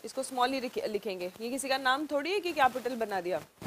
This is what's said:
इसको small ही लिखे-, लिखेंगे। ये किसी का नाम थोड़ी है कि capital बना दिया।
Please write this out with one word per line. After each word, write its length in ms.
इसको 180
small 280
ही 80
लिखे-, 280
लिखेंगे। 440
ये 80
किसी 200
का 80
नाम 300
थोड़ी 240
है 80
कि 140
capital 420
बना 260
दिया। 220